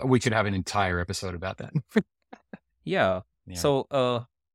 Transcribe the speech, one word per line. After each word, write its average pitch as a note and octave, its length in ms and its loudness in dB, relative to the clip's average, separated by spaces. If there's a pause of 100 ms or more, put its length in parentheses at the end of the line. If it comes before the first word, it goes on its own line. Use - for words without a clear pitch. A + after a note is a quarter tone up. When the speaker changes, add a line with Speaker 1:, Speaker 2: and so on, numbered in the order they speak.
Speaker 1:
we C3 160 6
could A#2+ 120 2
have A2 120 2
an G2+ 80 0
entire F#2 480 0
episode F#2 340 -6
about F#2 220 -8
that. - 160 -14 (200)
<laughs> G#3+ 120 2 (760)
Speaker 2:
Yeah. G#2+ 380 0 (240)
Speaker 1:
Yeah. F#2 120 -14
Speaker 2:
So, C3+ 340 2
uh, B2 300 0 (340)